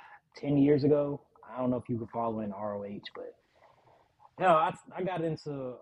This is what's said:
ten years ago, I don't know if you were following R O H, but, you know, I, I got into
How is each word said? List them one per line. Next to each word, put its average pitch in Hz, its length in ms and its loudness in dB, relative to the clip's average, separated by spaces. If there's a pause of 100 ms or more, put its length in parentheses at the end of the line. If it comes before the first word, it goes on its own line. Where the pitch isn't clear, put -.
(360)
ten 143 220 0
years 143 260 6
ago, 143 360 2 (340)
I 123 40 -8
don't 127 120 0
know 123 60 0
if 117 120 -8
you 123 100 -2
were 110 140 -6
following 110 400 -4
R 104 240 -6
O 101 80 -6
H, 104 200 -10 (100)
but, 87 200 -14 (1040)
you 180 80 0
know, 175 80 8
I, 170 180 4 (240)
I 190 60 -6
got 180 200 -2
into 156 280 -4 (320)